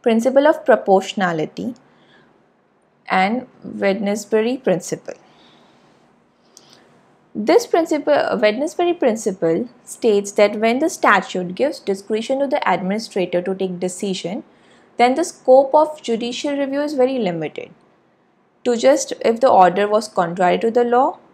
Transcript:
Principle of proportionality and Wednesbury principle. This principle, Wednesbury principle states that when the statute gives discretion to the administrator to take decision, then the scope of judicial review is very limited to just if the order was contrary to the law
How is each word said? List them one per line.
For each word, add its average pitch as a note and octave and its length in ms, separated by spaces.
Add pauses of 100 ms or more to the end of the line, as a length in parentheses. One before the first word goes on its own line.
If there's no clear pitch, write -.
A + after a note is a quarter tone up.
Principle B3+ 460
of D#4+ 180
proportionality G3 1080 (1300)
and G3+ 380 (180)
Wednesbury G#3+ 960
principle. - 520 (2250)
This C4 340
principle, D#4 460
Wednesbury C4+ 840
principle G3 720 (160)
states G3+ 480
that G#3 260
when A3+ 200
the D#4+ 100
statute F#3 680
gives C4 240
discretion A3 600
to C#4 80
the C4+ 220
administrator F#3 720
to F#3+ 120
take F#3 240
decision, F#3 640 (540)
then B3 160
the D#4 100
scope C4+ 500
of D#4 280
judicial A#3+ 560
review C#4 240
is D4 140
very B3+ 240
limited E3+ 500 (960)
to A#3+ 100
just C4 460
if A#3 180
the C4 100
order G3 380
was G#3+ 200
contrary F3+ 500
to A3+ 140
the A#3+ 120
law B3 360 (140)